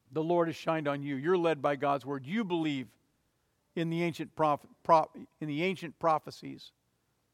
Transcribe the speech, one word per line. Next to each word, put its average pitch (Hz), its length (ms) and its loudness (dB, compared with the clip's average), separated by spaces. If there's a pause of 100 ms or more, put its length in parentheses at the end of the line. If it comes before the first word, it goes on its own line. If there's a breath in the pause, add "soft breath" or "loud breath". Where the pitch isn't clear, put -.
(120)
The 156 120 -2
Lord 170 240 2
has 156 80 -4
shined 160 320 -2
on 143 140 -2
you. 143 140 -4
You're 160 220 2
led 165 240 2
by 147 140 2
God's 139 300 0
word. 139 200 -6
You 208 180 -2
believe 156 440 -2 (880)
in 165 140 -2
the 165 140 0
ancient 165 320 -4
proph-, 151 300 2 (180)
pro-, 160 260 6 (300)
in 156 80 -6
the 151 160 -2
ancient 180 360 -4
prophecies. 143 720 -2 (640)